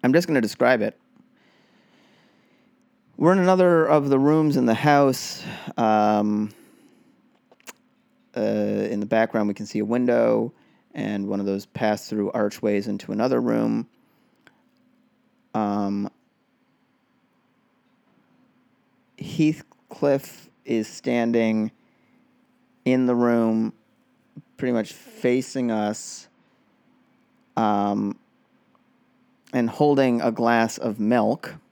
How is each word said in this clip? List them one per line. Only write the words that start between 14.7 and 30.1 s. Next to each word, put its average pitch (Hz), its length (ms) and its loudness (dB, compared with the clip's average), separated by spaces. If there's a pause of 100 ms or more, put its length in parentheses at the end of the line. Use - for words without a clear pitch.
Um, 101 580 -2 (3000)
Heathcliff - 1300 -4 (160)
is 110 240 -4
standing 113 840 0 (1120)
in 127 220 2
the 123 80 2
room, 113 580 0 (840)
pretty 127 160 -4
much 110 200 -4
facing 123 800 -4
us, - 560 -6 (1300)
um, 101 600 0 (1400)
and 120 160 0
holding 135 520 2